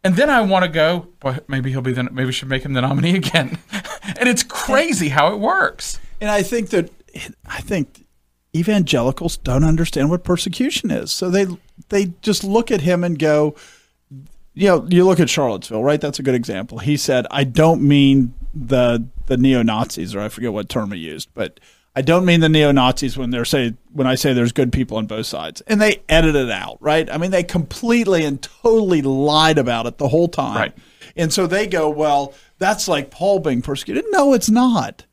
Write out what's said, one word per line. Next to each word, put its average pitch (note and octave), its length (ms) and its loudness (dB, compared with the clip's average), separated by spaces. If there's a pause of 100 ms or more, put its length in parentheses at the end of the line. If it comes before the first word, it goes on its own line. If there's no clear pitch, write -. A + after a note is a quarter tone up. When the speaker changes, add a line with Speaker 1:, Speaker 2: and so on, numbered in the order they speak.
Speaker 1:
and F#3 120 2
then C#4+ 140 2
I B3+ 120 4
wanna F#3+ 260 2
go, E3 400 0 (120)
"Boy, C3+ 180 -4 (100)
maybe C3+ 220 -4
he'll C3 120 -4
be B2+ 120 -2
the, B2+ 100 -2
maybe B2+ 220 -4
we B2+ 60 -2
should C3 180 -8
make C3 140 -4
him C#3 100 -6
the B2+ 80 0
nominee C#3 340 2
again." E3 420 -2 (140)
<laughs> G3+ 160 -10 (320)
And B3 100 2
it's A3+ 120 0
crazy C4 680 0
how D3+ 240 2
it G#3 40 -6
works. - 640 -2 (220)
Speaker 2:
And G#3 100 -2
I G3+ 100 2
think A3 280 -4
that, F3 200 -2 (560)
I - 140 -12
think - 460 -6 (500)
evangelicals E3 800 0
don't C3 300 2
understand D#3 440 2
what F3 140 -2
persecution F#3 680 -2
is. - 200 -4
So F3+ 180 -4
they, G3 160 2 (440)
they G3 320 0
just - 220 -2
look A3 280 0
at G3 100 0
him F3 220 0
and E3+ 160 -2
go, D3+ 340 2 (1000)
you F#3 140 2
know, E3 220 4
you F3 160 6
look F#3 140 4
at D#3 100 4
Charlottesville, A2 540 -2
right? D3 160 2
That's C#3+ 200 -6
a C#3 40 -10
good C3 120 0
example. A2+ 440 -6
He C#3 180 0
said, B2+ 320 -2
"I C#3+ 140 -2
don't D#3 380 2
mean C#3 520 4 (220)
the, A#2+ 500 0 (220)
the B2+ 100 0
neo-Nazis," A2+ 800 0
or G2+ 60 -6
I G#2+ 80 -6
forget A2+ 240 -8
what G2+ 160 -8
term G#2 220 -4
he F#2 80 -10
used, D#2+ 360 -12
but, G2+ 240 -8 (360)
"I C3+ 60 -2
don't F3 240 2
mean E3+ 140 4
the D#3+ 100 4
neo-Nazis C#3 680 2
when B2+ 120 -6
they're A#2+ 160 -4
say, A#2+ 280 -2 (180)
when C3+ 160 -2
I B2+ 80 0
say C3+ 180 0
there's A#2+ 200 2
good B2+ 180 0
people A#2+ 260 -2
on A2 80 -4
both A2 220 -8
sides." D#2+ 400 -10
And G#3 120 0
they G#3+ 300 2
edit D#3+ 260 4
it B2+ 140 2
out, - 300 -6
right? D3+ 320 0
I D#3 60 -6
mean, F3+ 140 -4
they F3 120 2
completely F#3+ 840 0
and C#3 160 -4
totally G3+ 600 2
lied D3 560 4
about A#2 260 -2
it A#2 140 -10
the C#3 80 -2
whole E3 220 2
time. A#2 280 -4
Speaker 1:
Right. A2 160 -4 (420)
Speaker 2:
And E3 160 -2
so F#3+ 140 0
they G3 220 -2
go, E3 220 0
"Well, D3 440 0 (260)
that's G3+ 280 -2
like C#3+ 240 -2
Paul F#3+ 280 0
being C3+ 220 -2
persecuted." G#3 480 -6
No, C#4+ 240 4
it's A3 160 0
not A3 640 0